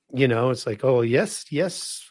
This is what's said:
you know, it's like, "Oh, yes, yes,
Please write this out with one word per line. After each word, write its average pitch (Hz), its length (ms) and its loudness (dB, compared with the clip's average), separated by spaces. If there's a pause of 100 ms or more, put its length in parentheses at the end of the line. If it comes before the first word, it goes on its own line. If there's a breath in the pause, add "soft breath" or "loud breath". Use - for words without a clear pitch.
(140)
you 131 140 4
know, 120 220 2
it's 123 180 -4
like, 107 160 -4
"Oh, 127 180 4
yes, 131 500 0
yes, - 600 -6